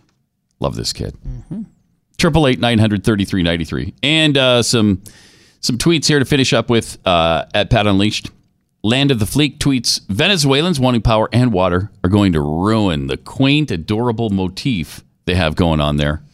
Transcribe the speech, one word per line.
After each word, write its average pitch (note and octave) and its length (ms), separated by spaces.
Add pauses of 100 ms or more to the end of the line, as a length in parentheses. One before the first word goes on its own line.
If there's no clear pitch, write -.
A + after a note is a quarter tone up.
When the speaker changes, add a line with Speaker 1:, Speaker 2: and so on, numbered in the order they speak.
(600)
Speaker 1:
Love B1+ 160
this - 180
kid. - 220 (120)
Speaker 2:
Mm-hmm. F3 360 (540)
Speaker 1:
Triple D#3+ 300
eight B2 120
nine A#2+ 200
hundred G#2 240
thirty-three G2+ 400
ninety-three. E2 580
And, D3+ 360
uh, B2+ 260
some, G#2+ 380 (580)
some B2+ 180
tweets E3 300
here D3 120
to C3 60
finish C3+ 280
up A#2 160
with, A#2 360
uh, E2 480
at G2+ 160
Pat G#2 180
Unleashed. G2+ 420 (540)
Land C3+ 280
of A#2 80
the G#2 60
Fleek C#3+ 320
tweets, C3 500
"Venezuelans D3 720
wanting B2 220
power A2 320
and B2 180
water F2+ 400 (120)
are F#2 60
going G2+ 240
to D#2 60
ruin E2 680
the C2 100
quaint, C#3 540
adorable A2 580
motif F#2+ 720 (240)
they F2+ 100
have D#2 200
going E2 260
on D2 160
there." D2 240 (120)